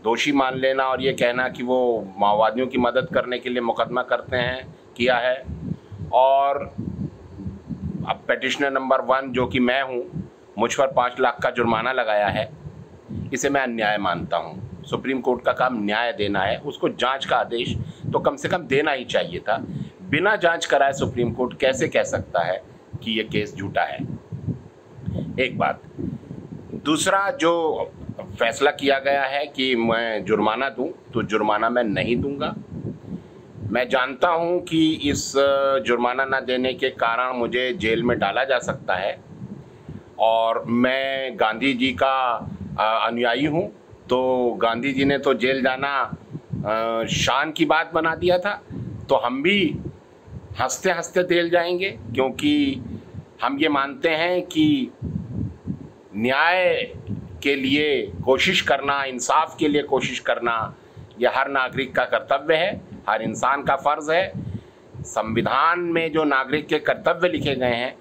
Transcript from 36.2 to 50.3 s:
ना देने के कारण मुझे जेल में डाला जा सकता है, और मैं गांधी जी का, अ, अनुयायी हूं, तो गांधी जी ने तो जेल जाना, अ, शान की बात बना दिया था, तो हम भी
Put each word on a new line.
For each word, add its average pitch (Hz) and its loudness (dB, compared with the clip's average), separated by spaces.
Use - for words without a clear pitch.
ना 135 0
देने 127 0
के 131 0
कारण 123 0
मुझे 123 0
जेल 110 0
में 120 2
डाला 104 2
जा 135 2
सकता - -4
है, 95 -4
और 113 2
मैं 127 0
गांधी 113 2
जी 127 0
का, 127 0
अ, 107 2
अनुयायी 120 0
हूं, 165 -2
तो 127 2
गांधी 113 0
जी 135 2
ने 139 4
तो 135 2
जेल 127 0
जाना, 135 0
अ, 113 0
शान 139 0
की 156 2
बात 160 2
बना 160 0
दिया 175 2
था, 202 -4
तो 135 6
हम 123 0
भी 185 2